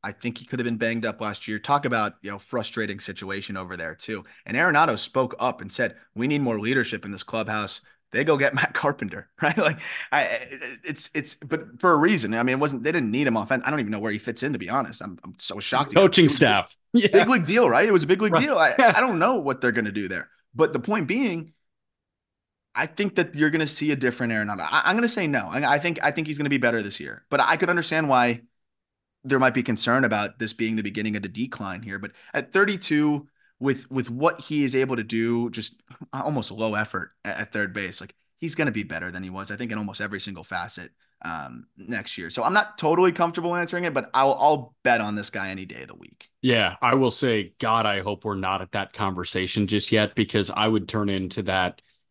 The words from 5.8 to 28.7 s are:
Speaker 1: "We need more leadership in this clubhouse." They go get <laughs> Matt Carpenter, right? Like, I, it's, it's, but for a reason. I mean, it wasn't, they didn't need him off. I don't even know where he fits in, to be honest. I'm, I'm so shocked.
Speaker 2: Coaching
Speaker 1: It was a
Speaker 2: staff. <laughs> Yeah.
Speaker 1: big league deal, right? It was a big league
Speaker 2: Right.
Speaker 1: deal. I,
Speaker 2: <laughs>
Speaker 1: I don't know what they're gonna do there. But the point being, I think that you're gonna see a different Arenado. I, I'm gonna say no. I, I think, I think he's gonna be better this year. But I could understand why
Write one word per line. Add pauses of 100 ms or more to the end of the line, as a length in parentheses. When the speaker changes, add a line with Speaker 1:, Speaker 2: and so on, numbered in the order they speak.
Speaker 1:
"We
need
more
leadership
in
this
clubhouse." (320)
They
go
get
<laughs>
Matt
Carpenter, (140)
right?
Like, (320)
I, (360)
it's,
it's,
but
for
a
reason.
I
mean,
it
wasn't,
they
didn't
need
him
off.
I
don't
even
know
where
he
fits
in,
to
be
honest.
I'm,
I'm
so
shocked.
Speaker 2:
Coaching
Speaker 1:
It
was
a
Speaker 2:
staff.
<laughs>
Yeah.
Speaker 1:
big
league
deal,
right?
It
was
a
big
league
Speaker 2:
Right.
Speaker 1:
deal.
I,
Speaker 2:
<laughs>
Speaker 1:
I
don't
know
what
they're
gonna
do
there. (240)
But
the
point
being, (1160)
I
think
that
you're
gonna
see
a
different
Arenado.
I,
I'm
gonna
say
no.
I,
I
think,
I
think
he's
gonna
be
better
this
year.
But
I
could
understand
why (840)